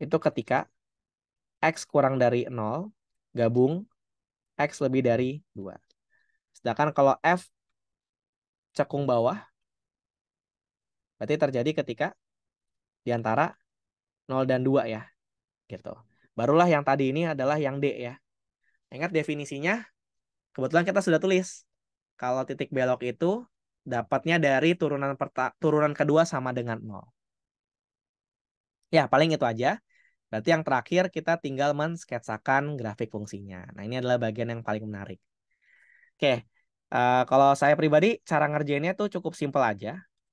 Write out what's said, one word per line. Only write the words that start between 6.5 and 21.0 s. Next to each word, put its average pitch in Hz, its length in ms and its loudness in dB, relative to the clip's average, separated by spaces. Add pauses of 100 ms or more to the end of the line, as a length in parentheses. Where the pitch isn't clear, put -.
kalau 139 320 4
F 180 240 2 (1300)
cekung 143 320 -4
bawah, 123 320 0 (1800)
berarti 143 160 -2
terjadi 139 480 0
ketika 147 220 -4 (1000)
di 120 80 -2
antara 117 400 0 (720)
nol 131 240 -2
dan 127 160 2
dua 135 240 2
ya. 110 160 -8 (640)
Gitu. - 240 -14 (400)
Barulah 143 320 4
yang 151 160 4
tadi 135 320 2
ini 165 160 -2
adalah 147 320 -2
yang 139 160 -4
D 139 240 0
ya. 123 160 -12 (760)
Ingat 165 180 -6
definisinya, 151 680 -4 (760)
kebetulan 156 320 2
kita 190 160 2